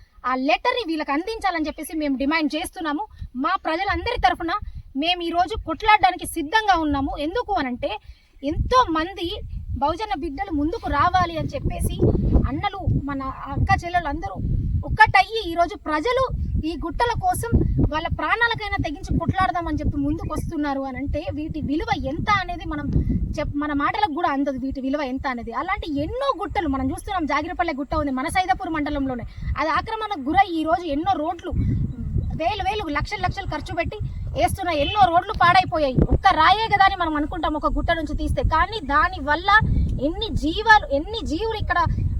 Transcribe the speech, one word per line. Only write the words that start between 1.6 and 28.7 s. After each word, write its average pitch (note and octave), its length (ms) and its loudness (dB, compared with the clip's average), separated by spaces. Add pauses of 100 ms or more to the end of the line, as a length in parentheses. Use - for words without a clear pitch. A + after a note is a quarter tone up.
చెప్పేసి D#4 300 -8
మేము C#4+ 200 0
డిమాండ్ D4+ 380 0
చేస్తున్నాము. E4 520 -4 (300)
మా D4 140 0 (140)
ప్రజలందరి F#4 560 -2
తరఫున E4+ 320 2 (440)
మేము F4 260 0
ఈ E4+ 80 -4
రోజు F4+ 360 0
కొట్లాడడానికి F#4 600 2
సిద్ధంగా E4+ 540 2
ఉన్నాము. C#4+ 380 0
ఎందుకు F#4 340 -2
అనంటే, C#4+ 460 -2 (460)
ఎంతో A4 460 4
మంది F4 500 -4 (380)
బహుజన F4 400 -2
బిడ్డలు D4+ 360 -6
ముందుకు E4 360 0
రావాలి E4+ 480 2
అని D4 160 -4
చెప్పేసి - 460 -2 (480)
అన్నలు, F4 560 -2
మన C#4 180 -4
అక్క C#4 640 0
చెల్లెలు F4 240 0
అందరూ E4+ 260 -6 (500)
ఒక్కటయ్యి G4+ 640 2
ఈ E4 40 -2
రోజు F4 220 0
ప్రజలు A#4+ 720 0 (180)
ఈ D#4+ 120 -2 (100)
గుట్టల A#4 340 0
కోసం F#4 400 2 (300)
వాళ్ళ D#4+ 180 -2
ప్రాణాలకైనా G4+ 760 -2
తెగించి - 340 -4
కొట్లాడదామని E4+ 580 0
చెప్పి C#4+ 200 -2
ముందుకు D4 360 -2
వస్తున్నారు D4 480 -4
అని C4+ 180 -6
అంటే, D4 360 -4
వీటి D4+ 260 -6
విలువ C#4 480 -2
ఎంత E4 220 -4 (100)
అనేది F4 280 -8
మనం D4 220 -6 (480)
చెప్-, D4 180 -4
మన D4 160 -2
మాటలకు E4 420 0
కూడా E4+ 160 0
అందదు C#4 280 0
వీటి C4+ 220 -4
విలువ C4+ 200 -2
ఎంత C4 260 -4
అనేది. A#3 260 -4
అలాంటి D4 480 -4
ఎన్నో A#4 380 -2
గుట్టలు F#4 300 -2
మనం C4 220 0
చూస్తున్నాం. F4+ 360 -4
జాగిరపల్లె D#4+ 460 0
గుట్ట C4+ 220 -4
ఉంది D4+ 160 0
మన C4 180 -2
సైదాపూర్ F#4 420 0